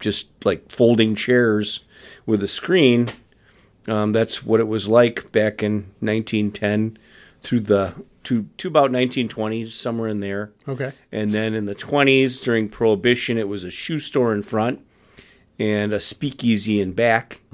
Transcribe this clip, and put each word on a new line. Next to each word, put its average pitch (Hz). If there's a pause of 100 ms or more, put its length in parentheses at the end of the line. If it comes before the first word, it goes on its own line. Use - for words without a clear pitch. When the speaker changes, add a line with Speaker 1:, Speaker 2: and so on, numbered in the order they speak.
Speaker 1:
just, - (140)
like, 92
folding 113
chairs 110 (440)
with 107
a 101
screen, 123 (800)
um, 107
that's 110
what 113
it 110
was 107
like 117
back 107
in 104 (140)
nineteen 107
ten 107 (440)
through 120
the, 101 (300)
to, 117 (140)
to -
about 147
nineteen 127
twenty, 110
somewhere 113
in 107
there. 101 (160)
Speaker 2:
Okay. 131 (220)
Speaker 1:
And 107
then 110
in 107
the 101
twenties, 135
during 113
Prohibition, 117
it 107
was 98
a 90
shoe -
store 123
in 104
front 110 (800)
and 104
a 101
speakeasy 110
in 92
back. 113 (140)